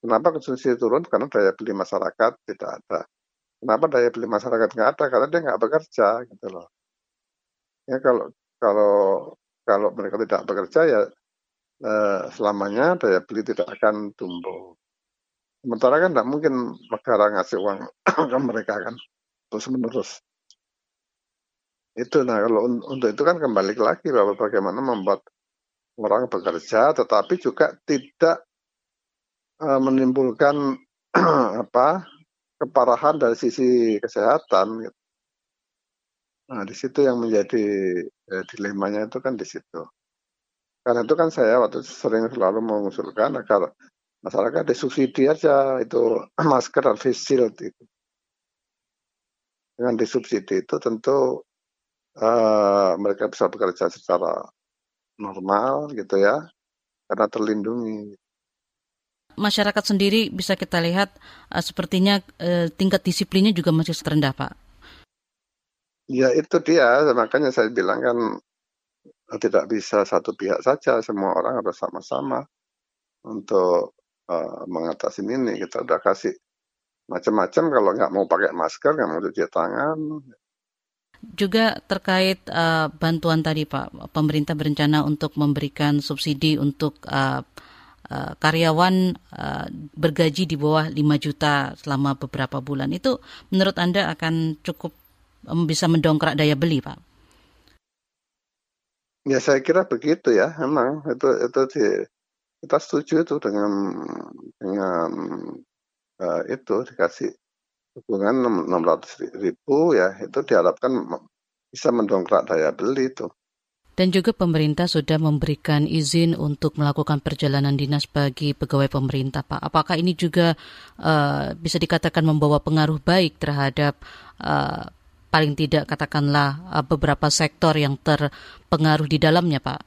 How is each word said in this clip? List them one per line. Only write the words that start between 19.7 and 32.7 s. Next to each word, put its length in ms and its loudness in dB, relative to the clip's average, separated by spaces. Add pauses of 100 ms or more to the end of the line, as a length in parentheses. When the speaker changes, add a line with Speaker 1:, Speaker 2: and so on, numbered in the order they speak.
Speaker 1:
Itu, 320 0
nah, 160 0
kalau 240 2
un-, 160 -2
untuk 320 -2
itu 160 -6
kan 80 2
kembali 400 0
lagi 320 0
bahwa 320 2
bagaimana 400 -2
membuat 400 -2 (800)
orang 320 0
bekerja, 640 0
tetapi 400 0
juga 480 -2
tidak, 640 0 (1120)
eh, 240 2
menimbulkan 960 2 (320)
<clears throat> 560 2
apa, 400 2 (480)
keparahan 640 2